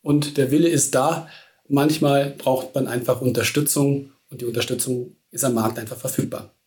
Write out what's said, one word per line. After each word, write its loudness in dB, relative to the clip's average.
und 0
der 2
Wille 4
ist 0
da. 0
Manchmal 2
braucht -2
man 0
einfach -2
Unterstützung 0
und -14
die -6
Unterstützung -4
ist -6
am 2
Markt 0
einfach -12
verfügbar. -8